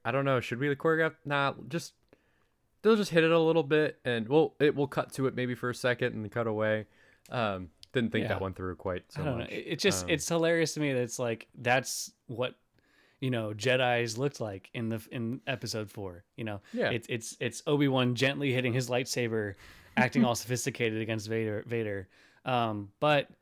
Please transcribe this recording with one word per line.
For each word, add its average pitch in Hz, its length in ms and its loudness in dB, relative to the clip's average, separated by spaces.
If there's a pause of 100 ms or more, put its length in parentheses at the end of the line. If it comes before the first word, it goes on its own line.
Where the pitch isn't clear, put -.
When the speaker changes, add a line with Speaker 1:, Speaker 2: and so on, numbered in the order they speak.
Speaker 1:
"I 120 60 -4
don't 139 140 0
know, 131 160 2
should 117 180 -4
we 143 160 0
choreograph? 160 400 2 (100)
Nah, 143 300 0 (140)
just, 165 260 -8 (880)
they'll 220 140 6
just 208 160 0
hit 165 120 6
it 160 60 6
a 165 80 6
little 165 240 4
bit, 151 420 2
and 117 240 0
we'll, 147 300 4
it 147 160 4
will 139 140 0
cut 143 260 -4
to 135 120 0
it 123 100 -2
maybe 123 180 -2
for 123 160 -4
a 117 40 -4
second 123 400 0
and 107 160 -6
cut 117 180 -2
away." 107 380 0 (440)
Um, 98 400 -4 (220)
didn't 117 180 0
think 107 140 0
Speaker 2:
Yeah. 107 60 -2
Speaker 1:
that 92 100 -2
one 95 140 -4
through 92 220 -6
quite 90 360 -6
so 151 100 -6
Speaker 2:
I - 20 -4
don't 127 140 -4
Speaker 1:
much. - 120 -8
Speaker 2:
know. - 60 -8
It, - 120 -8
it 170 100 -4
just, 180 260 2
Speaker 1:
Um, - 60 -2
Speaker 2:
it's 156 180 -2
hilarious 165 460 2
to 156 60 -4
me 147 120 0
that 127 80 2
it's 123 200 -4
like, 117 340 -4
that's 123 580 0 (140)
what, 120 300 -6 (640)
you 131 100 -2
know, 110 240 -2
Jedis 120 640 2
looked 143 220 -2
like 101 340 -8
in 113 140 -4
the, 110 120 -2 (120)
in 117 340 -4
episode 113 460 -6
four, 92 320 -12 (120)
you 131 60 -8
know? 107 180 -8 (120)
Speaker 1:
Yeah. 220 180 -2
Speaker 2:
It's, 113 180 -2
it's, - 300 -6
it's 123 300 -6
Obi-Wan 131 480 4
gently 139 360 2
hitting 123 200 0
his 120 180 0
lightsaber, 113 640 -2 (420)
acting 123 280 4
Speaker 1:
<laughs> - 20 6
Speaker 2:
all 120 80 4
sophisticated 117 640 -2
against 110 280 -4
Vader, 110 400 -2
Vader. 107 400 -4 (360)
Um, 110 540 -2
but 147 320 2 (120)